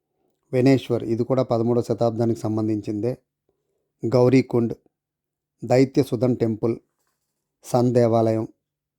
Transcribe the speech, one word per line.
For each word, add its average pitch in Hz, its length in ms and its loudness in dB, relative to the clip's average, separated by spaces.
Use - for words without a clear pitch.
వెనేశ్వర్ 123 520 2
ఇది 117 200 -2
కూడా 131 180 -2
పదమూడవ 120 400 0
శతాబ్దానికి 113 580 -2
సంబంధించిందే, 110 800 -4
గౌరీకుండ్, 123 680 2
దైత్య 127 380 2
సుధన్ 123 340 -2
టెంపుల్, 113 400 -2
సన్ 123 300 0
దేవాలయం, 113 540 2